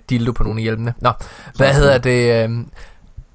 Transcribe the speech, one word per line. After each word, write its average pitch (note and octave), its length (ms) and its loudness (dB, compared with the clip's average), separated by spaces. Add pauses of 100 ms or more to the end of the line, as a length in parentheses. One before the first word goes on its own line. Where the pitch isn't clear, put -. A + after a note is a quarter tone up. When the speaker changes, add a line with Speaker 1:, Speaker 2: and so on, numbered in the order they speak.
Speaker 1:
dildo A#2 220 0
på - 120 0
nogle G#2+ 160 -2
af A2 40 -4
hjelmene. A2+ 340 -4
Nå, B2 140 0 (440)
hvad C3+ 120 2
Speaker 2:
Sådan. C#3 80 2
Speaker 1:
hedder C#3 220 4
det, A#2+ 460 2
øhm, A2+ 280 -6 (640)